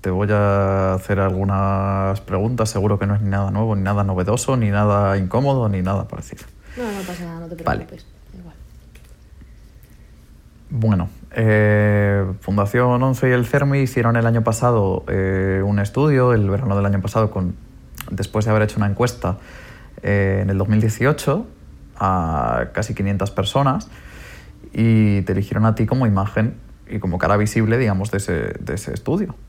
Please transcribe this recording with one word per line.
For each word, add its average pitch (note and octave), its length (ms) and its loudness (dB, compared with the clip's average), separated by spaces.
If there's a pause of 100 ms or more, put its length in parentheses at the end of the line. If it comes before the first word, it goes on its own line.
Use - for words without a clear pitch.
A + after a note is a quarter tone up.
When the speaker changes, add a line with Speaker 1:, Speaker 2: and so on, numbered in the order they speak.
Speaker 1:
Te G2 100 -4
voy G2 200 0
a G2 640 2
hacer G2 260 -2
algunas G2 1000 0
preguntas, A2 500 -2
seguro G2+ 280 0
que G2+ 80 -2
no G2+ 80 2
es G#2 80 0
ni G2+ 60 0
nada G2 220 0
nuevo, G#2+ 260 0
ni G2 60 0
nada G2+ 220 0
novedoso, G2 520 0
ni A2 140 2
nada G2+ 480 2
incómodo, A#2+ 500 0
ni F#2+ 140 0
nada F#2+ 260 -2
parecido. - 360 -14 (320)
Speaker 2:
No, B3 80 -6
no G3+ 220 -6
pasa F3 180 -10
nada, E3 160 -12
no E3+ 80 -12
te E3+ 140 -12
Speaker 1:
Vale. - 220 -2
Speaker 2:
preocupes, - 220 -20 (260)
da F#3+ 80 -18
igual. E3+ 140 -20 (2250)
Speaker 1:
Bueno, G#2+ 400 0 (220)
eh, G#2 920 4 (160)
Fundación A#2+ 600 2
once C3 260 2
y B2+ 40 4
el B2 120 2
cermi C#3 360 2
hicieron A#2+ 360 2
el A#2 100 2
año A#2 160 2
pasado, A2 680 2
eh, F#2+ 540 0
un G2+ 160 2
estudio, B2+ 540 4
el G#2+ 160 4
verano G2+ 260 0
del G2+ 120 2
año F#2+ 160 2
pasado, G#2+ 280 0
con, F#2 240 -2 (560)
después G#2+ 360 -2
de A2 60 2
haber G#2+ 100 4
hecho G#2+ 160 -2
una G#2 80 0
encuesta, G2+ 500 -2 (680)
eh, G2 380 0
en G2 80 0
el G2 80 0
dos F#2+ 120 0
mil G#2+ 120 4
dieciocho C#3 680 0 (520)
a D#2+ 760 0
casi G#2+ 220 -4
quinientas G2 360 -2
personas, C#3 580 0 (840)
y G#2+ 500 4
te F#2+ 100 -2
eligieron G#2 320 0
a A2+ 100 4
ti A2 120 0
como B2+ 200 0
imagen G#2 500 0 (320)
y G#2+ 100 -8
como F2+ 200 -4
cara G2+ 200 2
visible, G#2+ 400 2
digamos, G#2 320 0
de G2 80 -2
ese, G2 140 -4 (280)
de - 140 -6
ese - 180 -8
estudio. F3 420 -4 (140)